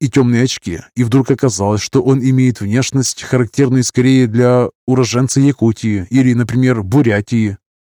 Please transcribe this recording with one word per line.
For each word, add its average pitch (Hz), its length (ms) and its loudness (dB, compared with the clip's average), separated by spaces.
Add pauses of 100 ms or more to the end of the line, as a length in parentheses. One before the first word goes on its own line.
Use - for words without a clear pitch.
и 135 80 -2
темные 120 360 2
очки, - 360 -6 (160)
и 123 80 0
вдруг 131 260 0
оказалось, 104 500 -2
что - 220 -2
он 135 160 2
имеет 127 420 0
внешность, 123 600 -4
характерную 127 640 0
скорее 127 420 2
для 123 440 2 (140)
уроженца 127 540 0
Якутии 113 720 0
или, 127 220 2
например, 120 500 0
Бурятии, 107 720 0 (280)